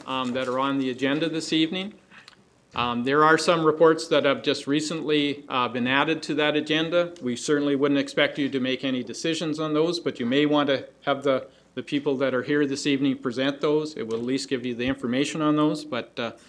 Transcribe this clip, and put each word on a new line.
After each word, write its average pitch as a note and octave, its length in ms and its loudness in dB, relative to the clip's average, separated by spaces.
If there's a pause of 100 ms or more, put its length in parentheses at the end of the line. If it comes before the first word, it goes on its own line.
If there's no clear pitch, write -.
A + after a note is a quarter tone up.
um, C3 260 -4
that C3 140 -4
are B2+ 100 -2
on C#3 220 0
the C3 100 -2
agenda C3+ 380 0
this D#3 240 -4
evening. E3 420 0 (840)
Um, A#2+ 280 0
there C#3+ 220 4
are D#3 120 8
some E3 280 2
reports D#3+ 420 4
that C#3+ 160 2
have C3+ 180 2
just C#3 260 -2
recently, D3+ 840 -2
uh, B2+ 180 0
been A#2+ 180 -4
added D3+ 380 2
to E3 120 -4
that D3+ 200 2
agenda. D#3+ 640 0
We B2 140 -4
certainly C#3+ 400 0
wouldn't C#3+ 240 2
expect C#3 400 -2
you C#3 100 0
to C3+ 120 -2
make B2+ 240 -4
any B2+ 180 -4
decisions D#3 560 -4
on D#3 140 -4
those, E3 260 0
but - 180 -6
you B2 80 -4
may C#3 200 4
want D3 240 2
to C3 180 0 (180)
have C3+ 180 0
the, C3 240 0 (280)
the B2+ 80 -6
people C#3+ 340 -2
that C3 160 0
are B2+ 80 0
here D3 240 2
this C3+ 220 -4
evening C3+ 300 2
present C3+ 420 -2
those. D3+ 360 0
It A2+ 120 -6
will A2+ 100 -4
at A#2 60 -6
least C3 260 -4
give B2 160 -4
you B2 80 -4
the A#2+ 140 -4
information C3+ 540 -2
on D3+ 160 2
those, D3+ 260 0
but, - 340 -8
uh, A#2 140 -4 (180)